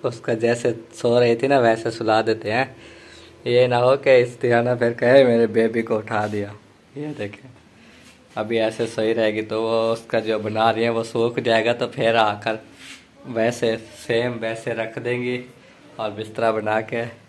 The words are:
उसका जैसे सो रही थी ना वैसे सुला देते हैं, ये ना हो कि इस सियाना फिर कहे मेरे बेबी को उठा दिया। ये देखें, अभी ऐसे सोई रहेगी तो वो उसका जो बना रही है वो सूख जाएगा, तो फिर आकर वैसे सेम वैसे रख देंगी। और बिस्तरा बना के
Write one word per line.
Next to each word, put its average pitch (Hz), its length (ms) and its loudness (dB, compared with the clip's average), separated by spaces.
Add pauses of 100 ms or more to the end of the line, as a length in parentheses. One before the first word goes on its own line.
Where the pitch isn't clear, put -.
उसका 120 320 -4
जैसे 117 360 0 (240)
सो 120 240 2
रही 120 160 4
थी 131 120 -2
ना 139 120 4
वैसे 113 320 2
सुला 110 320 0
देते 107 280 -2
हैं, 131 240 -2 (720)
ये 123 200 4
ना 123 100 0
हो 127 200 4
कि 135 200 4
इस 120 240 2
सियाना 120 340 2
फिर 117 200 0
कहे 131 280 6
मेरे 117 260 4
बेबी 113 320 2
को 110 160 -2
उठा 107 300 -4
दिया। 104 260 -6 (440)
ये 147 180 -10
देखें, 107 340 -12 (880)
अभी 110 220 -4
ऐसे 113 280 -2
सोई 113 260 -2
रहेगी 110 300 0
तो 110 180 -4
वो 113 320 0
उसका 113 280 -4
जो 110 180 -2
बना 110 320 0
रही 110 120 0
है 117 80 2
वो 113 140 -2
सूख 117 360 -2
जाएगा, 113 320 2
तो 120 160 -4
फिर 113 280 0
आकर 110 420 0 (720)
वैसे 113 460 -2 (220)
सेम 120 420 -2
वैसे 117 360 -8
रख 113 240 -6
देंगी। 123 400 -4 (600)
और 107 120 -6
बिस्तरा 110 400 -4
बना 107 320 0
के 117 220 -6 (240)